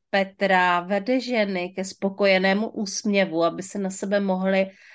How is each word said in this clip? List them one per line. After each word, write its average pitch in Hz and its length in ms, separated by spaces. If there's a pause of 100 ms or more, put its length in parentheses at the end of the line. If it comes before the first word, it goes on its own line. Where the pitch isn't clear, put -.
(100)
Petra 190 680
vede 202 400
ženy 202 560
ke 190 80
spokojenému 196 840
úsměvu, 190 760
aby 165 180
se 202 160
na 190 120
sebe 202 300
mohly 190 460 (280)